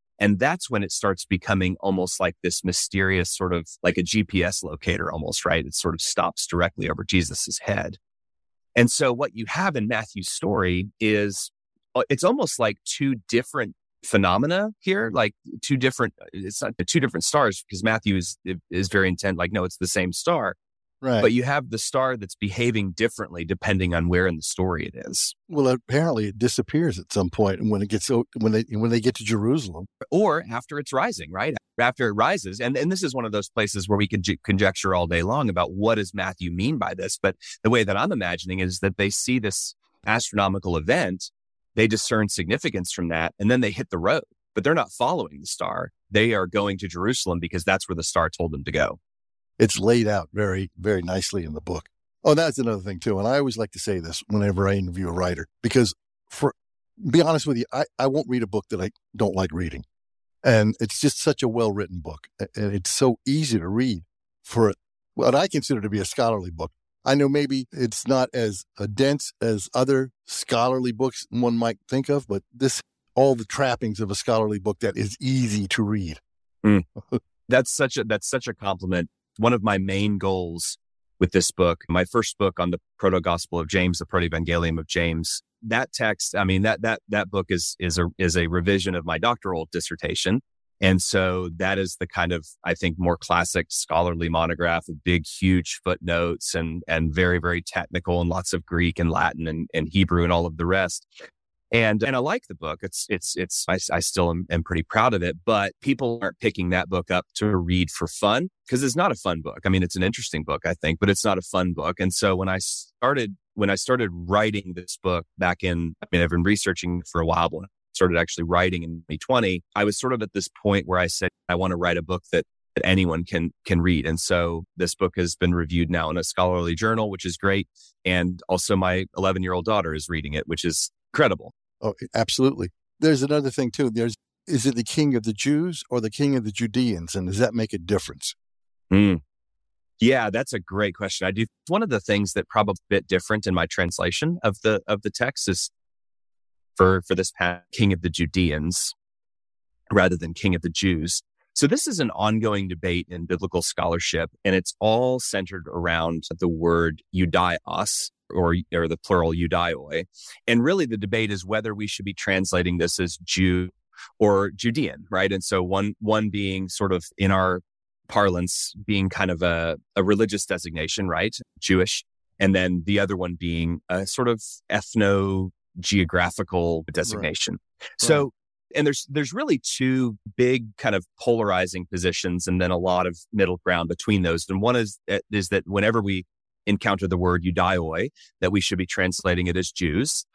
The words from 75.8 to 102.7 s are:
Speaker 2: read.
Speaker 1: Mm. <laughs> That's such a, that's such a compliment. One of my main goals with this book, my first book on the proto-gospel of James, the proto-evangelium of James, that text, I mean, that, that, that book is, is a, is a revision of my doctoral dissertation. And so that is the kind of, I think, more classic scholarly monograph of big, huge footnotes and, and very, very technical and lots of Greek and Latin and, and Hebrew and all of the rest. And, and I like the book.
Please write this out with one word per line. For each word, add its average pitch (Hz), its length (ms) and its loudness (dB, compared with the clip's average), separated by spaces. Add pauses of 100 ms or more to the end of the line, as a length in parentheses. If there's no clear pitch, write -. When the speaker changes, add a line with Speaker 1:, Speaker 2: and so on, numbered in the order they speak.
Speaker 2:
read. 101 360 -4 (460)
Speaker 1:
Mm. 101 200 4 (260)
<laughs> 127 80 0 (300)
That's 127 260 4
such 139 220 0
a, 110 80 0
that's 110 240 -2
such 127 180 -4
a 113 60 -4
compliment. 92 560 -2 (280)
One 117 160 4
of 110 100 0
my 101 140 2
main 98 400 0
goals 90 600 -2 (400)
with 92 140 2
this 92 180 4
book, 87 380 2
my 90 160 2
first - 340 -2
book 98 220 0
on 87 120 0
the 85 80 -4 (180)
proto-gospel 87 600 0
of 82 120 -4
James, 90 300 2
the 85 60 -8
proto-evangelium 82 720 0
of 80 80 -6
James, 82 580 -2 (220)
that 113 280 -2
text, 107 420 -2
I 101 80 2
mean, 95 200 2
that, 107 180 2
that, 110 260 0
that 104 240 -2
book 98 160 -2
is, - 320 -2
is 87 180 -2
a, 87 100 2 (100)
is 87 180 2
a 85 120 2
revision 90 480 0
of 82 100 -6
my 82 120 -2
doctoral 90 540 -2
dissertation. - 720 -4 (400)
And 95 200 4
so 92 540 0
that 95 240 -2
is 95 220 -4
the 90 60 -6
kind 87 260 -2
of, 82 120 -4 (200)
I 87 80 0
think, 85 260 -2
more 87 160 2
classic 85 540 0
scholarly 85 580 0
monograph 82 640 0
of 76 160 -12
big, 87 200 2
huge 92 600 0
footnotes 85 680 -2
and, 82 320 -4
and 80 300 0
very, 90 240 4
very 87 220 -2
technical 87 580 -2
and 85 100 0
lots 87 220 -4
of 85 140 -4
Greek 85 340 0
and 85 100 2
Latin 82 380 0
and, 80 260 -6
and 78 160 -2
Hebrew 87 360 4
and 87 80 2
all 85 140 2
of 80 100 -10
the 85 80 -2
rest. 92 420 0 (640)
And, 110 300 4
and 131 140 0
I 127 40 0
like 175 280 -4
the 90 80 -16
book. 80 260 -8